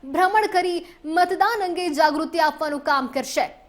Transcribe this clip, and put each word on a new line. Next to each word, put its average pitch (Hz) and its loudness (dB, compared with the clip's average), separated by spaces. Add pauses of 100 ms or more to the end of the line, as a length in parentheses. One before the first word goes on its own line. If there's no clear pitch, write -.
(120)
ભ્રમણ 381 2
કરી 359 0 (180)
મતદાન 359 0
અંગે 359 -2
જાગૃતિ 311 0
આપવાનું 302 0
કામ 277 0
કરશે. 262 -2 (220)